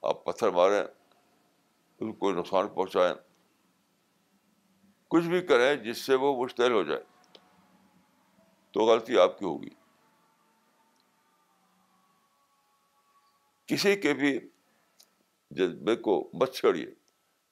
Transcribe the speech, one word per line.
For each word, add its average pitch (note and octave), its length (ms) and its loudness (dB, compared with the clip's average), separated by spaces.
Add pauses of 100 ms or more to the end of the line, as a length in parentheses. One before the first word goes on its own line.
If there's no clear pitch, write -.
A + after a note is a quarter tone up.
آپ - 220 -4
پتھر G2 260 -2
ماریں، F#2 320 2
اس - 1160 -20
کو G#2+ 140 -8
کوئی G2 220 -2
نقصان F#2 340 -2
پہنچائیں، F#2 460 0 (1900)
کچھ E3+ 160 2
بھی F3 220 -2
کریں C3+ 300 4
جس A2 220 -10
سے - 160 0
وہ C3 300 0
مشتعل B2 280 0
ہو G#2 100 2
جائے، D2 200 -4 (1700)
تو G2 100 -4
غلطی A2+ 380 2
آپ F2+ 200 4
کی G2+ 60 -10
ہوگی۔ E2 240 -6 (4000)
کسی F#3 300 0
کے D3+ 180 0
بھی C3+ 260 -2 (1080)
جذبے F2+ 460 -2
کو G2 360 -2
مت B2 220 -2
چھیڑیے، F2+ 320 0 (640)